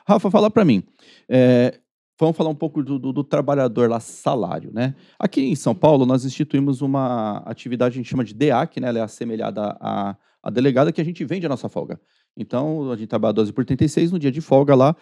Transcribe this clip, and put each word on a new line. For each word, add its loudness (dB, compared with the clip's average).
Rafa, 2
fala 4
pra 4
mim. 4
É, 4
vamos 2
falar 0
um -2
pouco -4
do, -4
do, -6
do -4
trabalhador 0
lá, -2
salário, -6
né? -4
Aqui -2
em -2
São -2
Paulo, 4
nós 2
instituímos -2
uma -2
atividade -4
que -10
a -6
gente -14
chama -2
de -8
deac, 0
né? -6
Ela -2
é -2
assemelhada -6
à, -6
à -12
delegada 2
que -4
a 0
gente -8
vende -6
a -2
nossa -6
folga. -10
Então, -4
a -6
gente -10
trabalha 0
doze 0
por -2
trinta 0
e 4
seis, 0
no -2
dia 0
de -4
folga 4
lá, 6